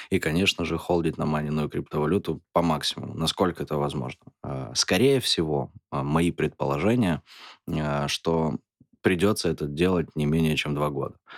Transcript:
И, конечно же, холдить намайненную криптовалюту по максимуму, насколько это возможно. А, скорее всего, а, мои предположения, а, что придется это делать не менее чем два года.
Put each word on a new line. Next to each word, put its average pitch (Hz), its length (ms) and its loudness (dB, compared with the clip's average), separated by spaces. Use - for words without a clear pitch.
И, 95 80 2
конечно 87 460 0
же, 82 120 -2
холдить 82 400 0
намайненную 76 520 -2
криптовалюту 78 720 -2
по - 100 4
максимуму, 78 520 -2
насколько 80 480 0
это 73 140 -4
возможно. 71 440 -4
А, 69 320 -8
скорее 131 460 4
всего, 76 500 0
а, 71 120 -2
мои 76 280 2
предположения, 76 920 0
а, 73 400 -2
что 80 480 0
придется 95 460 2
это 78 180 -2
делать 82 480 2
не 76 120 0
менее 78 300 2
чем - 180 -2
два 73 160 0
года. 69 240 -6